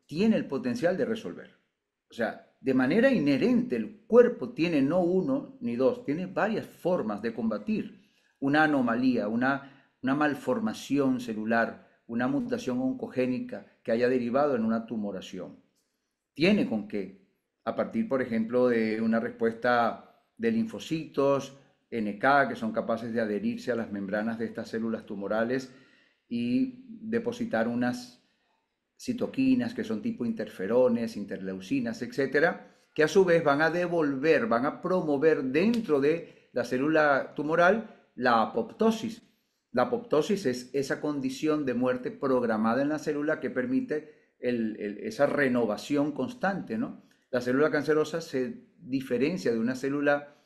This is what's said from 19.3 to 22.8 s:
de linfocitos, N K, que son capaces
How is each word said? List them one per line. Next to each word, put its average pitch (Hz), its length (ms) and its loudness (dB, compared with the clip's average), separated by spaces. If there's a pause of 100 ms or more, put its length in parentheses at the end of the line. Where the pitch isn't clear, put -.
de 113 160 2
linfocitos, 135 1080 -2 (320)
N 107 300 -4
K, 135 300 4
que 113 80 -6
son 110 160 -6
capaces 113 400 -4